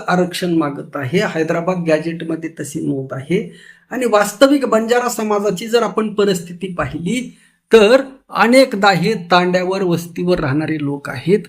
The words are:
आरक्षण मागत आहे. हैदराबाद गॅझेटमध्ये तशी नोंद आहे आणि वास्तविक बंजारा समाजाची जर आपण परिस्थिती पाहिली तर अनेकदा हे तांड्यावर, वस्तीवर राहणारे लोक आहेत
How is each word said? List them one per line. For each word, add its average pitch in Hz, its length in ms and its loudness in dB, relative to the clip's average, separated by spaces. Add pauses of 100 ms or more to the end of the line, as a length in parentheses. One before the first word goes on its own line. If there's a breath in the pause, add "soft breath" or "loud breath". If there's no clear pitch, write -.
आरक्षण 175 460 0
मागत 147 420 -2
आहे. 143 240 -2
हैदराबाद 170 680 -2
गॅझेटमध्ये 160 640 -2
तशी 160 300 -10
नोंद 139 340 -6
आहे 165 400 -4 (360 loud breath)
आणि 247 160 -4
वास्तविक 247 600 4
बंजारा 226 440 0
समाजाची 214 580 -2
जर 226 160 2
आपण 208 300 -2
परिस्थिती 196 600 -2
पाहिली 170 640 -6 (360 soft breath)
तर 226 300 6 (280)
अनेकदा 220 640 4
हे 175 220 0
तांड्यावर, 180 720 0
वस्तीवर 175 560 -2
राहणारे 156 420 -2
लोक 143 280 -6
आहेत 165 400 0